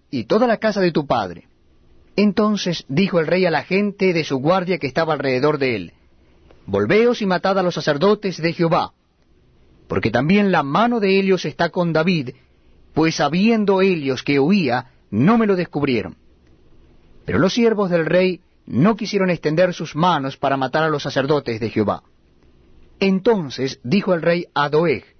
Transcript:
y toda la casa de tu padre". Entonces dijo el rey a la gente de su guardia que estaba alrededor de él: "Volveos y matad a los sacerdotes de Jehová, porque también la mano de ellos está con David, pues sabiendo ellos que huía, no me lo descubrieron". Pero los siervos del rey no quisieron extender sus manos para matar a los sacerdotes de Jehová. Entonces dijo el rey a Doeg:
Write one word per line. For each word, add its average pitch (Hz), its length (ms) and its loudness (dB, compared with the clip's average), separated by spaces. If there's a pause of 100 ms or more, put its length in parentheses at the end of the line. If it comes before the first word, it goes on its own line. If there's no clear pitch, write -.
(120)
y 120 140 -6
toda 220 220 2
la 220 100 2
casa 208 240 -2
de 180 100 2
tu 156 140 -2
padre". 101 420 -4 (680)
Entonces 202 720 0
dijo 175 320 0
el 151 60 0
rey 175 220 0
a - 20 2
la 214 140 -2
gente 196 500 0
de 165 100 -2
su 143 140 -4
guardia 175 400 0
que 151 80 -8
estaba 160 280 -2
alrededor 139 440 0
de 131 180 0
él: 90 180 -10 (760)
"Volveos 190 560 2
y - 20 -2
matad 190 320 0
a 190 60 0
los 175 100 -2
sacerdotes 175 640 0
de 160 140 -2
Jehová, 160 400 0 (920)
porque 104 240 -2
también 185 400 2
la 165 100 2
mano 208 380 0
de 196 200 2
ellos 190 260 0
está 170 240 -2
con 175 240 -2
David, 160 420 0 (580)
pues 156 220 2
sabiendo 196 640 2
ellos 151 400 0
que 143 180 0
huía, 139 520 0 (180)
no 170 300 2
me 226 80 2
lo 196 80 2
descubrieron". 139 640 -4 (1080)
Pero 104 140 -2
los 185 140 2
siervos 214 360 0
del 170 160 0
rey 180 360 0 (260)
no 180 280 2
quisieron 190 360 -2
extender 170 420 0
sus 160 220 -10
manos 147 420 0
para 135 200 0
matar 135 260 -2
a 160 60 0
los 147 120 -2
sacerdotes 139 580 -2
de 113 120 -4
Jehová. 101 320 -2 (960)
Entonces 185 840 0
dijo 185 300 0
el 165 80 -2
rey 170 320 0
a 147 160 0
Doeg: 151 360 0 (140)